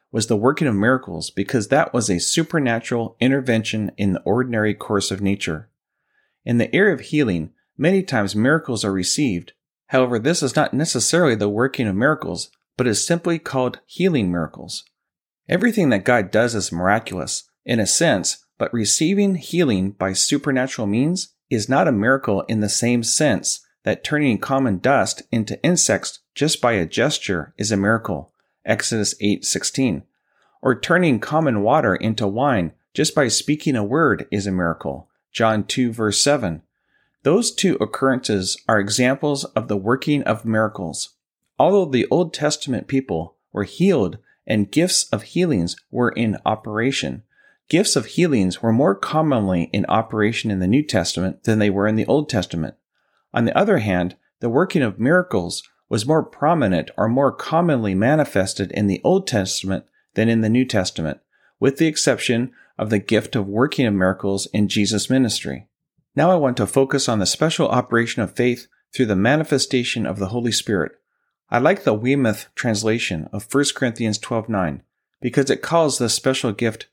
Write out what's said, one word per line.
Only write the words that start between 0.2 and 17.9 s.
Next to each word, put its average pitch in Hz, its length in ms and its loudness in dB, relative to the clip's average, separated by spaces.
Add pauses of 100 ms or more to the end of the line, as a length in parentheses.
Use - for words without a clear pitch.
the 113 100 2
working 135 320 2
of 110 60 0
miracles 101 560 0
because 101 360 -2
that - 260 0
was 117 160 -2
a 92 120 0
supernatural 120 1000 -2
intervention 117 800 0
in 98 160 0
the - 80 -2
ordinary 110 520 0
course 101 380 -2
of 95 80 -6
nature. 98 480 -4 (800)
In 120 120 0
the - 160 0
area 190 200 4
of 123 80 -4
healing, 101 500 0 (260)
many 185 260 2
times 101 340 -2
miracles 127 480 0
are 98 80 0
received. 95 580 -2 (360)
However, 127 300 2
this 139 240 0
is 131 140 -2
not 151 180 0
necessarily 143 600 2
the 104 140 0
working 117 380 -2
of 95 100 -2
miracles, 107 540 -2 (260)
but 123 100 0
is 107 180 0
simply 170 320 0
called 127 480 -4
healing 151 460 0
miracles. 85 540 -6 (640)
Everything 196 400 2
that 98 160 2
God 117 260 2
does 113 240 2
is 98 160 -4
miraculous, 92 800 -2 (160)
in 117 160 0
a 101 40 2
sense, - 600 0 (120)